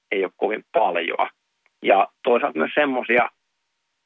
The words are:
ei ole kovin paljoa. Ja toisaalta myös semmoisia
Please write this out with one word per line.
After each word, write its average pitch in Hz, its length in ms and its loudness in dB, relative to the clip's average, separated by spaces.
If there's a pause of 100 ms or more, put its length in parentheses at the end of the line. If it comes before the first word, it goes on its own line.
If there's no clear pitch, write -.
(100)
ei 98 140 0
ole 90 120 -6
kovin 107 360 -4
paljoa. 90 580 0 (520)
Ja 101 260 4 (160)
toisaalta 127 340 0
myös 151 160 -2
semmoisia 120 540 0 (760)